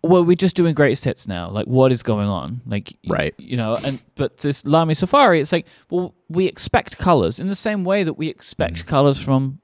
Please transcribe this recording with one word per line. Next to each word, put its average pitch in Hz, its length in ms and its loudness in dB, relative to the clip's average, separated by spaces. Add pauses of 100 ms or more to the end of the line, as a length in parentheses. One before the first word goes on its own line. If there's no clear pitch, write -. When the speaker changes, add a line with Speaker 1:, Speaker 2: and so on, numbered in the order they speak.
Speaker 1:
well, 175 220 4
we're 175 120 4
just 185 200 0
doing 170 180 2
greatest 139 300 2
hits - 240 -4
now. 87 220 -8
Like, 104 160 -4
what 131 260 4
is 120 100 -2
going 104 260 0
on? 95 380 -4
Like, 104 260 -6 (120)
y-, - 100 -4
Speaker 2:
Right. - 220 -2
Speaker 1:
you - 200 -10
know, 113 280 -2
and, 135 160 -6 (140)
but - 240 -6
this 143 260 -4
Lamy 160 300 2
Safari, 190 460 4
it's 143 120 -2
like, 170 140 -2 (240)
well, 180 240 -4 (140)
we 180 180 0
expect - 520 -4
colors 120 420 2
in 185 80 -4
the 196 60 -4
same 208 300 -4
way 190 200 0
that 160 100 -4
we 160 140 -6
expect - 480 -8
Speaker 2:
Mm-hmm. 85 120 -12
Speaker 1:
colors 139 320 4
from 135 440 -2